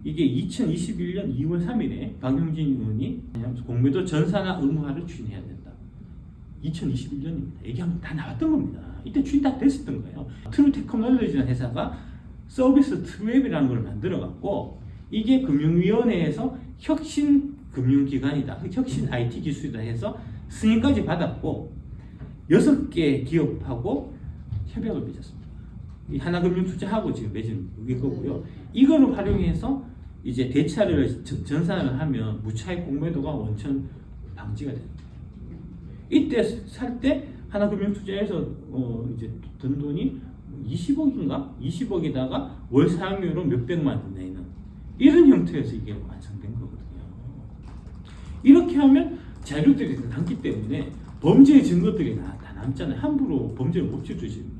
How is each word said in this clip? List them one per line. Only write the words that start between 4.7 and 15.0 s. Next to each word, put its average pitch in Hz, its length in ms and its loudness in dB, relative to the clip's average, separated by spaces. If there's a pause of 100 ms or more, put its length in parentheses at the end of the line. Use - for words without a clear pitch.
추진해야 - 340 -10
된다. - 320 -14 (880)
이천이십일 160 640 -4
년입니다. - 420 -8
얘기하면 170 380 -4
다 - 100 -10
나왔던 233 380 -2
겁니다. - 300 0 (240)
이때 269 200 0
추진 285 160 2
다 269 160 2
됐었던 185 460 0
거예요. - 240 -10 (240)
트루 285 200 6
테크놀로지라는 220 760 2
회사가 123 500 -2 (500)
서비스 269 540 6
트루앱이라는 208 680 2
걸 113 120 2
만들어갖고 104 1000 -4 (280)